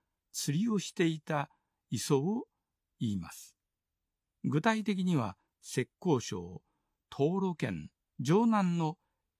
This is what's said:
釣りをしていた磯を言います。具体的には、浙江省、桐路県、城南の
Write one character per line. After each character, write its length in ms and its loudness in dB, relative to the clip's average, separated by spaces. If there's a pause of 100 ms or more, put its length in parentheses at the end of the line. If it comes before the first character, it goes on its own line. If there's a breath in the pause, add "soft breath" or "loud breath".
(340)
釣 260 -2
り 100 0
を 100 2
し 120 -6
て 140 0
い 160 0
た 280 -4 (400)
磯 300 0
を 240 -2 (560)
言 120 0
い 60 -2
ま 140 -8
す。 240 -18 (880)
具 180 0
体 220 2
的 220 0
に 100 2
は、 220 -2 (240)
浙 280 -4 (120)
江 180 2
省、 420 -8 (480)
桐 260 0
路 200 0
県、 340 -6 (320)
城 240 4
南 320 4
の 200 0 (420)